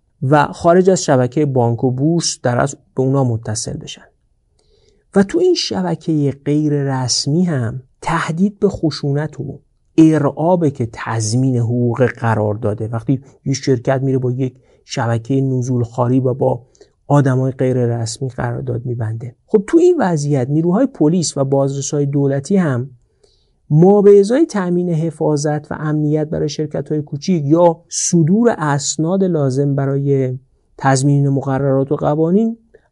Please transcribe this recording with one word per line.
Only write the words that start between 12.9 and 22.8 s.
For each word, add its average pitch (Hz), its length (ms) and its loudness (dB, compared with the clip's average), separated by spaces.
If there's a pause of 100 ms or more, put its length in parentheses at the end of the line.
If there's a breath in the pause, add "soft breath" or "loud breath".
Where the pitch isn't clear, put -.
یه 139 80 -2
شرکت 131 480 -2
میره 131 160 0
با 127 140 -2
یک 127 240 -4 (300 soft breath)
شبکه 117 560 -2
نزولخواری 127 760 -2
و 127 140 -2
با 131 320 -2 (420 soft breath)
آدمای 131 440 2
غیر 123 500 -2
رسمی 113 280 -8
قرارداد 123 560 -6
می‌بنده. 117 500 -8 (100)
خب 202 220 0
تو 339 100 2
این 359 220 4
وضعیت 143 500 0
نیروهای 175 380 2
پلیس 165 500 0
و 139 60 0
بازرسای 139 640 -2
دولتی 139 520 0
هم 139 320 -2 (800)